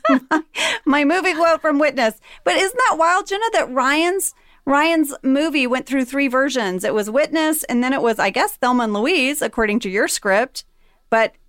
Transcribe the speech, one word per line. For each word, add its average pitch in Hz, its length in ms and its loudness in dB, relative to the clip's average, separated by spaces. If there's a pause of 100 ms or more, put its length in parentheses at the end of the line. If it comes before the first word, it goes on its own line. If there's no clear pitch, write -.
<laughs> - 200 0
my, 320 140 0 (420)
my 285 200 2
movie 349 280 0
quote 330 280 2
from 302 180 0
Witness. 262 400 0 (240)
But - 140 0
isn't 381 200 0 (120)
that - 80 0
wild, 359 300 2
Jenna, 403 260 -2
that 311 180 0
Ryan's, 311 600 0 (320)
Ryan's 294 480 2 (100)
movie 277 440 0
went 247 180 -2
through 262 200 -2
three 277 220 -2
versions? 247 560 -2
It 214 100 -2
was 214 160 -2
Witness, 311 560 0
and 240 180 0
then 254 100 0
it 277 80 -2
was, 226 180 0
I 196 100 0
guess, 285 280 -2
Thelma 247 280 0
and 214 80 -4
Louise, 277 480 0
according 214 400 -2
to 196 80 -6
your 214 180 0
script. 208 580 -2 (440)
But 226 240 0 (160)